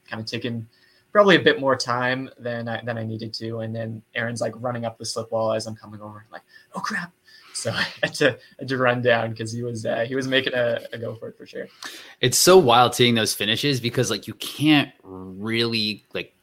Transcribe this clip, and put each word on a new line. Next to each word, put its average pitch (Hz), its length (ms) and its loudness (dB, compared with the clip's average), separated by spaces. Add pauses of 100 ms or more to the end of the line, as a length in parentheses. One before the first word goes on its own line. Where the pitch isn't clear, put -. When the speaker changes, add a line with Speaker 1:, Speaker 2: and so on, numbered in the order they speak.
Speaker 1:
kinda 113 140 -8
taking 117 440 -6 (440)
probably 202 240 8
a 135 60 6
bit 139 180 4
more 135 160 2
time 127 640 -2
than 117 300 -8
I, 113 160 -6
than 117 140 -6
I 113 60 -6
needed 110 320 -8
to. 113 240 -8
And 113 160 -6
then 113 260 -8 (120)
Aaron's, 117 280 -4
like, 113 160 -4
running 120 280 -6
up 113 120 -8
the 113 80 -12
slip 110 260 -8
wall 110 220 0
as 110 120 -2
I'm 110 100 -10
coming 104 260 -18
over, 107 300 -18
like, - 100 -18 (340)
"Oh - 40 -10
crap." 185 320 -6 (420)
So - 180 -6
<laughs> - 20 -2
I - 140 -2 (160)
had 147 120 -2
to, 135 180 2
I - 40 -16 (220)
had 135 80 -12
to 131 100 -2
run 123 240 2
down 117 340 2
'cause 110 160 -8
he 120 120 -6
was, 117 220 -6
uh, 120 220 -2
he 131 80 -8
was 131 120 -2
making 131 260 0
a, 120 260 0 (140)
a 117 40 -8
go 113 180 -8
for - 140 -14
it - 80 -18
for - 100 -20
sure. - 200 -12 (540)
Speaker 2:
It's 123 160 2
so 180 200 10
wild 120 360 8
seeing 120 220 6
those 107 180 2
finishes 110 460 0
because, 120 320 -2
like, 104 160 -6
you 107 80 -10
can't 143 560 2 (120)
really, 107 1000 -4 (100)
like, 87 280 -8